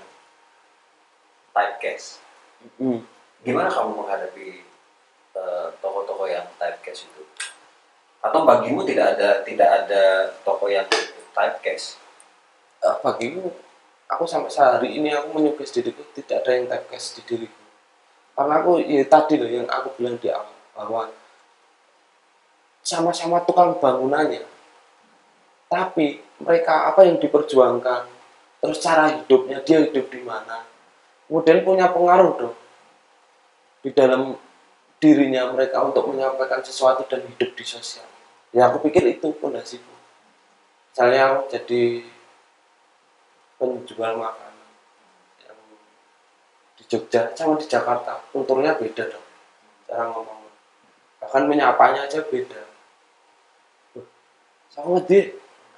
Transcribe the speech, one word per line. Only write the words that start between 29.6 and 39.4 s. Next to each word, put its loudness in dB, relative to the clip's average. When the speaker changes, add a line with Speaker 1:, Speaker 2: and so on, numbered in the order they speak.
Speaker 2:
dia 6
hidup 0
di -14
mana, -12
kemudian 4
punya 4
pengaruh 6
dong -8
di -6
dalam 2
dirinya 6
mereka 0
untuk 0
menyampaikan -2
sesuatu 0
dan -4
hidup -6
di -14
sosial. -14
Ya 6
aku -2
pikir 2
itu -6
pondasiku. -10